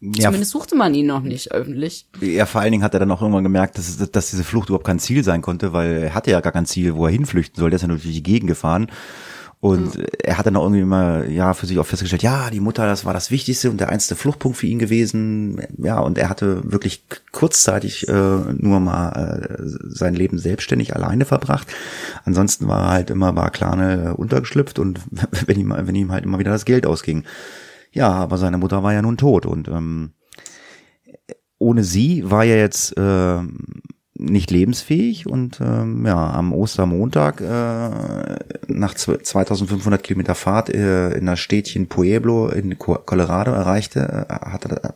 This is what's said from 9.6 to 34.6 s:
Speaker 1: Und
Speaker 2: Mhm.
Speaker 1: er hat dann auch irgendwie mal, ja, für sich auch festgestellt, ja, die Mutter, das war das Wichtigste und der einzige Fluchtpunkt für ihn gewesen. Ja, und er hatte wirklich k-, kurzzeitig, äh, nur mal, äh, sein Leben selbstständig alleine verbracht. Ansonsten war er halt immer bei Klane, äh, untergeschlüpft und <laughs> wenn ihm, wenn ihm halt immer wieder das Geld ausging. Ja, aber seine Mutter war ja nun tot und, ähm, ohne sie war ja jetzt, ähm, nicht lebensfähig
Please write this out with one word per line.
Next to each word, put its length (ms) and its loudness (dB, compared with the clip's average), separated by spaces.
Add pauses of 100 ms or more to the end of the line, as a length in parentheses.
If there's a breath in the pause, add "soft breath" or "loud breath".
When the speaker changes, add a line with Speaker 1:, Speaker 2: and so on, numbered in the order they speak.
Speaker 1:
Und 360 2
Speaker 2:
Mhm. 80 -6 (180)
Speaker 1:
er 160 0
hat 80 2
dann 80 2
auch 80 2
irgendwie 220 4
mal, 480 2
ja, 200 2
für 140 -6
sich 140 0
auch 40 2
festgestellt, 380 -2
ja, 260 0
die 120 -4
Mutter, 260 0
das 180 -2
war 80 -2
das 200 -4
Wichtigste 380 0
und 100 -2
der 80 -2
einzige 260 -2
Fluchtpunkt 420 -2
für 120 -2
ihn 100 0
gewesen. 840 0 (180)
Ja, 200 0
und 180 0
er 120 2
hatte 340 0
wirklich 460 -4
k-, 100 -14 (140)
kurzzeitig, 760 0
äh, 60 0
nur 640 4
mal, 320 0
äh, 540 -4 (240)
sein 260 0
Leben 240 0
selbstständig 560 -2
alleine 300 0
verbracht. 420 0 (580 loud breath)
Ansonsten 440 2
war 160 2
er 60 2
halt 200 2
immer 220 2
bei 160 0
Klane, 640 0
äh, 20 -2
untergeschlüpft 640 -2
und 220 0 (100)
<laughs> 360 -2
wenn 120 2
ihm, 180 0
wenn 200 -2
ihm 160 0
halt 120 -2
immer 140 -2
wieder 140 0
das 120 -2
Geld 220 4
ausging. 380 -2 (640 loud breath)
Ja, 200 2
aber 280 0
seine 200 2
Mutter 260 0
war 80 2
ja 100 2
nun 140 0
tot 280 4
und, 220 -4
ähm, 460 -4 (1500 loud breath)
ohne 240 4
sie 480 2
war 140 4
ja 100 6
jetzt, 420 2
ähm, 840 0 (360)
nicht 320 2
lebensfähig 760 2